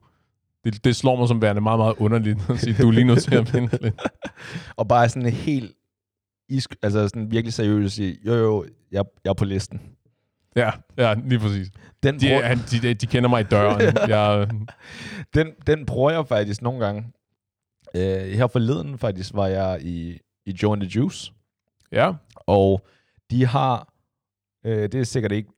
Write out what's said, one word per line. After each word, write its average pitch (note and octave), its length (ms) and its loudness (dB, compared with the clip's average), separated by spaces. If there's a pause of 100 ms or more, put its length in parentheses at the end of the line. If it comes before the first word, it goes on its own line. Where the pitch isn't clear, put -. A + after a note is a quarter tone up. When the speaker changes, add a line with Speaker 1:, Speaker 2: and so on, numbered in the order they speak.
(640)
Speaker 1:
Det, G#2+ 200 -4
det B2 120 4
slår C3 200 2
mig B2 120 0
som A#2 140 0
værende G#2 200 2
meget, A2 160 2
meget A2 200 2
underligt G#2+ 400 0 (120)
at A#2+ 80 -2
sige, A#2 240 0
"Du A#2 60 8
er A2+ 40 6
lige A#2+ 120 6
nødt A#2+ 180 6
til - 120 0
at A#2 200 2
vente A#2+ 280 0
lidt." - 200 -4 (380)
Speaker 2:
<laughs> - 360 -16
Og A2 120 -4
bare A#2+ 200 4
sådan A#2+ 240 -2
helt B2+ 400 -4 (760)
isk-, C3 340 -4
altså G#2 260 2
sådan A2 220 -6
virkelig A2+ 220 -2
seriøst G#2 420 0
sige, G2 320 -6
"Jo, A#2 80 0
jo, A2 300 2 (280)
jeg, G2 120 0 (200)
jeg F#2+ 60 -2
er F#2+ 40 0
på G#2 100 -2
listen." G2 360 -6 (760)
Speaker 1:
Ja, A#2 140 0 (280)
ja, A#2 160 2 (100)
lige B2+ 160 0
præcis. G2+ 300 -4 (320)
Speaker 2:
Den C#3 180 0
Speaker 1:
De, C3+ 80 2
Speaker 2:
bruger C3 140 4
Speaker 1:
han, A#2+ 160 0
de, A#2+ 360 0
de A2+ 120 -6
kender B2 240 2
mig A#2+ 100 4
i G#2+ 40 0
døren. G#2 360 4 (180)
Speaker 2:
<laughs> G#2 100 0
Speaker 1:
Jeg G#2 400 2 (840)
Speaker 2:
Den, D#3 120 4 (200)
den D3 200 0
bruger B2+ 240 2
jeg D#3+ 180 0
faktisk G#2 340 -2
nogle A#2+ 220 -4
gange. G#2 200 -4 (920)
Øh, F#2+ 360 -2
her A#2 140 2
forleden A2 520 -2
faktisk G2 360 -6
var G2+ 120 0
jeg F#2+ 360 -2
i, E2+ 360 -10 (280)
i F#2+ 160 -8
Joe G#2 100 2
and G2+ 80 -2
the F#2+ 160 -6
Juice. D3+ 360 -4 (600)
Speaker 1:
Ja. C3+ 200 2 (240)
Speaker 2:
Og G2 500 2 (440)
de B2+ 160 2
har, B2+ 460 -2 (760)
øh, A2 160 -2
det G#2 120 -4
er C3 100 0
sikkert G#2+ 280 -2
ikke G#2 260 -4